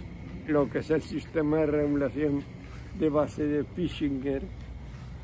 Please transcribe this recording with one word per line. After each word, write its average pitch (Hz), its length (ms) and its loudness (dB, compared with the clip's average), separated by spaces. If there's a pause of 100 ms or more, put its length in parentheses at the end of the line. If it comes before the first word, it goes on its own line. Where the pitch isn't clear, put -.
(480)
lo 147 220 4
que 147 100 0
es - 120 -4
el 156 100 4
sistema 151 560 0
de 156 80 4
regulación 143 760 2 (560)
de 156 120 4
base 147 340 2
de 147 220 2
Pischinger, 139 800 0 (800)